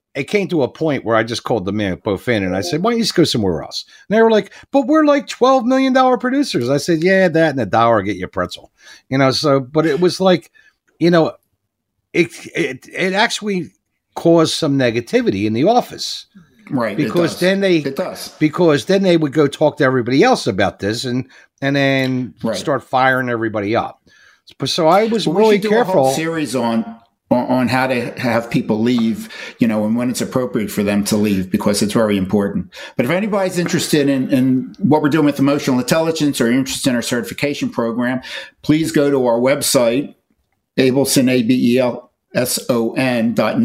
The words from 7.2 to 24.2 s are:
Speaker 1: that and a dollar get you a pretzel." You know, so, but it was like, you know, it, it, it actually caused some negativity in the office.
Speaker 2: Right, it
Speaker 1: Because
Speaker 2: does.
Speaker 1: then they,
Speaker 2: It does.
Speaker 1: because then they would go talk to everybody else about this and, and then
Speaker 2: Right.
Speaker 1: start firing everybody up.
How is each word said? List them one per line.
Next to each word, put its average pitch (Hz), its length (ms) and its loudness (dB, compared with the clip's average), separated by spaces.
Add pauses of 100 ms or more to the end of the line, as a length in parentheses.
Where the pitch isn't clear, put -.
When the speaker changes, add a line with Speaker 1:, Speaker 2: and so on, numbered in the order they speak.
Speaker 1:
that 160 220 2
and 135 100 -4
a 113 60 0
dollar 113 380 4
get 98 140 -4
you 90 80 -8
a - 40 -8
pretzel." - 420 -6 (380)
You 131 80 -2
know, 135 140 4
so, 139 280 0
but 151 280 -2
it 143 120 0
was 180 220 0
like, 185 300 2 (480)
you - 100 4
know, 160 240 2 (800)
it, 170 160 2 (260)
it, 131 380 -6
it 185 200 -4
actually 202 580 -2 (440)
caused 165 400 4
some 139 240 0
negativity 120 680 0
in 107 80 0
the 120 120 0
office. - 600 -2 (460)
Speaker 2:
Right, 113 220 -2
it 107 40 -8
Speaker 1:
Because 151 360 -2
Speaker 2:
does. - 60 -10
Speaker 1:
then 190 200 0
they, 190 180 2
Speaker 2:
It 139 180 -4
does. - 340 -10 (100)
Speaker 1:
because 156 460 2
then 196 180 2
they 175 120 4
would 156 160 0
go 147 140 2
talk 147 320 0
to 151 60 2
everybody 131 400 2
else 247 240 2
about 95 320 -2
this 113 260 -4
and, 123 240 -4 (320)
and 139 140 -2
then 131 640 0
Speaker 2:
Right. 110 160 -4
Speaker 1:
start 127 260 -4
firing 131 460 0
everybody 110 460 -2
up. - 260 -4 (580)